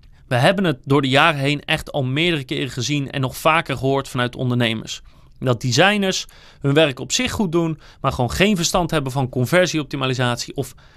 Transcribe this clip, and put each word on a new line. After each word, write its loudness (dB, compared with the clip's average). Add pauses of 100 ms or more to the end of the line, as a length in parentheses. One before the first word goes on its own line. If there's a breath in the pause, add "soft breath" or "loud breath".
(280 soft breath)
We -2
hebben 4
het 0
door 4
de -2
jaren 4
heen -2
echt -4
al -2
meerdere 0
keren -6
gezien -4
en -6
nog -4
vaker 0
gehoord -2
vanuit -4
ondernemers. -2 (360 soft breath)
Dat 0
designers 2 (340 soft breath)
hun 0
werk 2
op -8
zich -2
goed 0
doen, 0 (220 soft breath)
maar 0
gewoon 0
geen 2
verstand 0
hebben -2
van -2
conversieoptimalisatie 0
of -6 (220 soft breath)